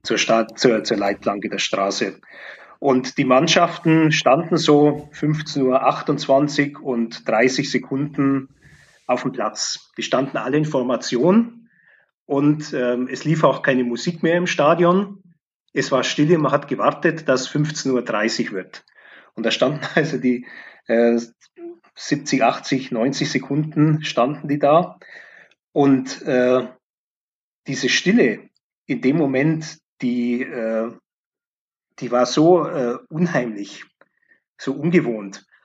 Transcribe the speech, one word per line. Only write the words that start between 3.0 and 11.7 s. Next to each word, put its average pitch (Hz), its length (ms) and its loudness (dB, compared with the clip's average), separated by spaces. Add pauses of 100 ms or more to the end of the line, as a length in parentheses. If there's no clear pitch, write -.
die 139 80 0
Mannschaften 160 840 4
standen 160 460 2
so 147 560 4
fünfzehn 151 500 -2
Uhr 127 200 2
achtundzwanzig 143 960 0
und 117 480 -4
dreißig 127 440 0
Sekunden 139 800 -2 (580)
auf 123 160 0
dem 127 80 -4
Platz. - 680 -8
Die 113 60 -6
standen 135 340 -2
alle 127 200 -2
in 156 80 2
Formation 131 1040 0 (560)